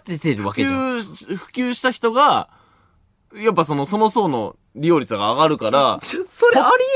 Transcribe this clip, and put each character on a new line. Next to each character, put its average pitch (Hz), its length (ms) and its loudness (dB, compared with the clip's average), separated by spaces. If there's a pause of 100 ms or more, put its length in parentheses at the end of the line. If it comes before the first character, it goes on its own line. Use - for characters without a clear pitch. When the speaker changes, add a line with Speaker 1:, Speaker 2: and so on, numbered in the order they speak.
Speaker 1:
て 165 180 -10
て 147 160 0
る 101 100 -4
わ 101 80 -4
け - 100 -2
じ 277 60 -2
ゃ - 20 -4
ん。 - 20 -4
Speaker 2:
普 262 240 -4
及 185 180 -10
し-、 - 200 -10
普 180 180 -12
及 247 200 -2
し - 80 -6
た 254 100 0
人 233 200 -2
が、 262 380 2 (840)
や 214 180 -6
っ - 20 -2
ぱ 160 100 2
そ 147 120 -4
の、 139 100 -2
そ 202 120 -4
の 220 120 2
層 208 180 0
の 117 300 -4 (180)
利 147 140 -2
用 165 100 4
率 120 160 -6
が 104 160 0
上 131 80 0
が 156 80 4
る 151 100 0
か 110 140 -2
ら、 131 300 2
Speaker 1:
ち - 180 -6
ょ、 370 80 -6
そ - 200 2
れ 480 120 4
あ - 60 4
り 381 60 4 (240)